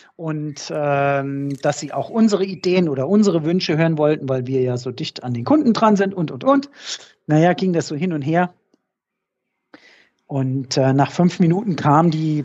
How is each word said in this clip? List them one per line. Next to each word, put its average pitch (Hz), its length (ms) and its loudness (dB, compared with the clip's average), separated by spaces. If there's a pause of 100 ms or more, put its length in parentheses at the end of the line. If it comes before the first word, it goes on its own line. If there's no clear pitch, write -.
(160)
und, 151 580 -8
ähm, 139 880 -2
dass 147 160 -2
sie 147 140 -12
auch 131 180 -6
unsere 208 340 2
Ideen 180 440 0
oder 135 180 -2
unsere 190 380 2
Wünsche 175 320 0
hören 165 200 2
wollten, 151 320 0
weil 131 200 -2
wir 131 140 0
ja 123 160 -2
so 127 120 -8
dicht - 320 -10
an 123 120 -6
den 120 100 -6
Kunden 294 280 2
dran 214 220 4
sind 196 200 0
und, 156 180 -4
und, 127 100 -12
und. 277 260 2 (600)
Naja, 160 240 4
ging 185 200 0
das 160 140 0
so 160 80 -8
hin 170 180 -2
und 147 100 -4
her. 170 300 0 (1700)
Und, 135 500 -4
äh, 135 160 4
nach 139 200 2
fünf 175 260 2
Minuten 185 380 2
kam 156 340 4
die 156 340 -2